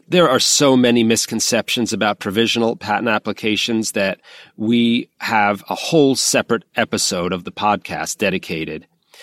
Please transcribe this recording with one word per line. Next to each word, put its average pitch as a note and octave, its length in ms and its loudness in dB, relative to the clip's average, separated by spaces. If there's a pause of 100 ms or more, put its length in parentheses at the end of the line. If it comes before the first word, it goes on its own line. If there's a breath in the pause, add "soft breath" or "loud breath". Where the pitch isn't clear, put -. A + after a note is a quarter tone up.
there E3 200 4
are B2+ 120 4
so C3+ 360 4
many A#2+ 280 4
misconceptions A2+ 880 0
about G#2 260 0
provisional A2+ 580 0
patent G#2+ 320 -2
applications G#2+ 840 -2
that F#2+ 280 -4 (360 loud breath)
we A#2 640 0
have G#2 500 0
a G2 60 -4
whole C#3 420 2
separate - 480 -2 (120)
episode F#2 560 -2
of F2+ 120 -6
the F2+ 80 -12
podcast F2+ 640 -4
dedicated D#2+ 680 -6 (360 loud breath)